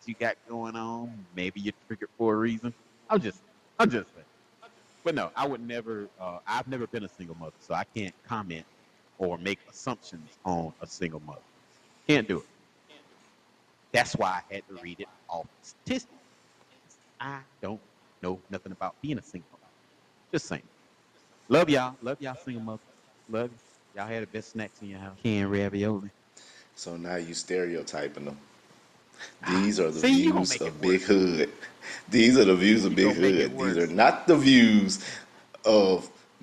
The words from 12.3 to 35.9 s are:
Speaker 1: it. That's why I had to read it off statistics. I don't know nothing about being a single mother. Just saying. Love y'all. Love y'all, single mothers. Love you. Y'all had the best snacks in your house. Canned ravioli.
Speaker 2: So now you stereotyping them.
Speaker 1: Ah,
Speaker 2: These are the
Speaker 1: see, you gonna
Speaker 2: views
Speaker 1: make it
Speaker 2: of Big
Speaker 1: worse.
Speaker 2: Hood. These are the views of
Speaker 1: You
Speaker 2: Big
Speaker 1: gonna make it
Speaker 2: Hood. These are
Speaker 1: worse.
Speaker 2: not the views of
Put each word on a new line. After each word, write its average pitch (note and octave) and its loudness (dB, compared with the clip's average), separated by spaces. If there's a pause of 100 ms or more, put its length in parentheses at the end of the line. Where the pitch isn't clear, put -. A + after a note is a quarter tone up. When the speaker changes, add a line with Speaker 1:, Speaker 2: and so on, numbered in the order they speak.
Speaker 1:
it. - -16 (1500)
That's A#2+ 0
why F#2 -2 (100)
I G2 -14
had G2 -12
to F#2+ -16
read F2 -16
it G2 -16 (200)
off E2+ -12 (140)
statistics. - -10 (1000)
I C3+ -10 (200)
don't G#2 -8 (400)
know F#2 -8
nothing F#2+ -12
about F#2 -10
being C#3 -6
a - -16
single - -18
mother. - -20 (720)
Just - -6
saying. - -10 (800)
Love D#3 4
y'all. B2+ 0
Love B2+ -6
y'all, C3 -10
single A#2+ -12
mothers. A2 -12 (480)
Love A#2 -4
you. A#2 -20 (360)
Y'all G2 -8
had A2+ -8
the G2+ -12
best - -12
snacks G#2+ -10
in G#2 -14
your F#2+ -14
house. F#2+ -16
Canned G2+ 0
ravioli. G2+ -2 (640)
Speaker 2:
So E2+ -12
now F2 -6
you E2+ -8
stereotyping D#2 -6
them. C#2+ -12 (1040)
Speaker 1:
Ah, F#2 -6 (140)
Speaker 2:
These G2+ 0
are D#2+ 2
the D#2+ -4
Speaker 1:
see, C4+ 6
you D#4+ 4
gonna F#2 2
Speaker 2:
views - -2
Speaker 1:
make - -2
it E2 -4
Speaker 2:
of D2+ -10
Big F#2 4
Speaker 1:
worse. - -10
Speaker 2:
Hood. F2+ 4 (580)
These A#2 6
are A2+ 8
the F#2+ 8
views G2+ 4
of F2 0
Speaker 1:
You - -
Speaker 2:
Big F#2+ 6
Speaker 1:
gonna F2+ 2
make F#2 4
it C2 0
Speaker 2:
Hood. C2 -10
These F2+ 0
are E2+ 2
Speaker 1:
worse. - -4
Speaker 2:
not G#2+ 4
the E3 8
views A2+ 6 (600)
of G2 4 (340)